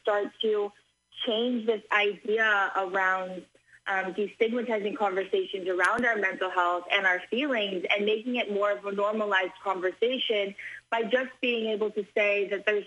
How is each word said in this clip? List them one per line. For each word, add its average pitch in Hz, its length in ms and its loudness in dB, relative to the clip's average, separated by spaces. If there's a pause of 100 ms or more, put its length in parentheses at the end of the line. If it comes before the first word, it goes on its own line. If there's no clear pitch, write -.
start 208 280 0 (120)
to 208 320 0 (540)
change 233 400 0
this 220 160 2 (100)
idea 208 800 2
around, 185 680 0 (440)
um, 190 280 -2
destigmatizing 220 800 0
conversations 190 720 0
around 190 380 2
our 226 100 2
mental 190 320 -2
health 175 420 0
and 196 140 2
our 180 240 2
feelings 214 560 -2 (100)
and 202 120 0
making 226 300 0
it 208 140 -2
more 202 200 0
of 202 160 -4
a 202 60 -4
normalized 202 600 0 (100)
conversation 202 920 0 (360)
by 226 120 0
just 247 260 0 (140)
being 233 260 0
able 214 220 0
to 208 160 -4 (100)
say 202 320 2
that 196 160 -4
there's 208 220 0